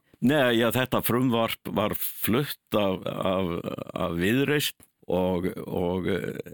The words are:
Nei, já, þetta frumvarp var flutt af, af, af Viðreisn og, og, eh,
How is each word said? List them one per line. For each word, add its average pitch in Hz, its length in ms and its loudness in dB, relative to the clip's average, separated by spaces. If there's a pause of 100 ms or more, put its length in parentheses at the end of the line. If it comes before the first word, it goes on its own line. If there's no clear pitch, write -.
(180)
Nei, 127 380 4
já, 117 160 4
þetta 123 320 2
frumvarp 117 680 0
var 101 240 0
flutt - 800 -2
af, 98 280 2
af, 95 480 0 (420)
af 87 220 -2
Viðreisn 135 720 0 (200)
og, 90 420 0 (140)
og, 92 440 -2
eh, 90 300 -2 (180)